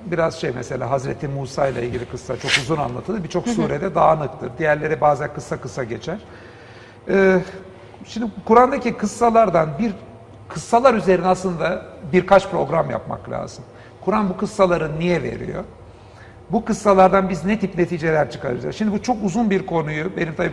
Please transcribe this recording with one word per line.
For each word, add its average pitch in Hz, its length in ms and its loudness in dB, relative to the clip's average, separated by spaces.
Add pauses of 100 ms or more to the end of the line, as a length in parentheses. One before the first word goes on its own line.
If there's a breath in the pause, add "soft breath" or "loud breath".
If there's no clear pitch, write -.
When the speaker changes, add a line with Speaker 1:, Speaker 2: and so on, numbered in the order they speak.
Speaker 1:
biraz 160 300 -2
şey, 147 200 -6
mesela 127 360 -6
Hazreti 139 360 -4
Musa 139 400 -4
ile 123 200 -4
ilgili 120 180 -6
kıssa 127 320 -10
çok 131 140 -4
uzun 143 260 0
anlatılır. 139 460 -6
Birçok 165 220 -4
Speaker 2:
Hı 240 40 -4
hı. 240 40 -2
Speaker 1:
surede 156 420 -2
dağınıktır. 151 540 2 (100)
Diğerleri 151 420 0
bazen 147 340 2
kısa - 220 -8
kısa 131 260 -8
geçer. 117 340 -6 (920 loud breath)
Ee, 190 300 6 (680 loud breath)
şimdi 226 220 -6 (180)
Kur'an'daki 247 520 6
kıssalardan 214 720 2 (100)
bir, 226 120 0 (580)
kıssalar 240 440 4
üzerine 180 340 2
aslında 175 580 -2 (280)
birkaç 185 360 6
program 151 400 -2
yapmak - 400 -8
lazım. - 340 -10 (420 loud breath)
Kur'an 208 240 0
bu 180 80 -6
kıssaları 175 600 0
niye 170 240 0
veriyor? 110 400 -6 (880 loud breath)
Bu 220 160 -2
kıssalardan 190 640 4
biz 170 160 -4
ne 214 140 0
tip 185 180 -4
neticeler 160 540 0
çıkaracağız? 131 440 -6
Şimdi 214 160 -2
bu 202 100 -2
çok 240 220 0
uzun 208 260 0
bir 190 160 0
konuyu 156 520 -4
benim 165 180 -4
tabii 170 180 -2